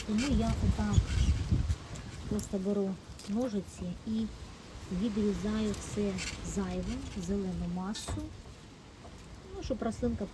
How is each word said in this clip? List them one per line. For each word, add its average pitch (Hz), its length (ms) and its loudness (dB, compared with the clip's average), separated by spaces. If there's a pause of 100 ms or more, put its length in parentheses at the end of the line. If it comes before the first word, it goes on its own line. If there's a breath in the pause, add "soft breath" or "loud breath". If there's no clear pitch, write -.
Тому 226 320 4
я 226 140 4 (100)
отак 208 320 4 (1300)
просто 208 280 0
беру 196 380 2 (340)
ножиці 208 540 -2 (240)
і 220 180 2 (760)
відрізаю 208 800 2
все 202 320 0 (440)
зайве, 185 380 0 (340)
зелену 185 480 0
масу. 185 460 -4 (1300)
Ну, 370 80 -8
щоб 226 200 -2
рослинка 233 500 0